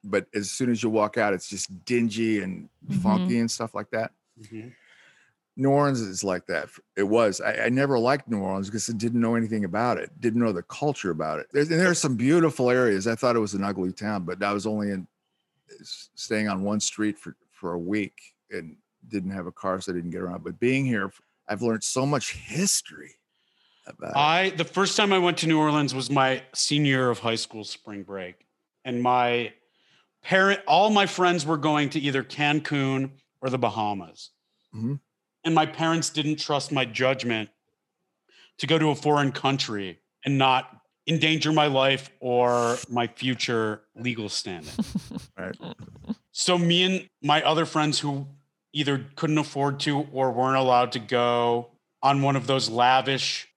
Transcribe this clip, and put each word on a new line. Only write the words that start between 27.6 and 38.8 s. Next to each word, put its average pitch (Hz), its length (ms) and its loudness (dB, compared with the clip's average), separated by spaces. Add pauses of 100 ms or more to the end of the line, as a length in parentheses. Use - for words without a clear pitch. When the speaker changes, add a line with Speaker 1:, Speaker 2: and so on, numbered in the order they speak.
Speaker 3:
spring 101 400 -14
break. 92 420 -12 (380)
And 123 180 -4
my 120 520 2 (680)
parent, 190 460 2
all 190 220 6
my 202 160 4
friends 175 400 0
were 160 120 0
going 147 340 2
to 160 100 -2
either 135 220 0
Cancun 143 880 0 (300)
or 131 80 -4
the 127 100 -2
Bahamas. 104 720 -4 (440)
Speaker 1:
Mm-hmm. 117 200 -4 (480)
Speaker 3:
And 160 100 2
my 156 140 4
parents 165 420 0
didn't 151 280 -2
trust 143 340 -2
my 135 140 0
judgment 117 640 -2 (1080)
to - 80 -4
go 156 140 4
to 156 100 4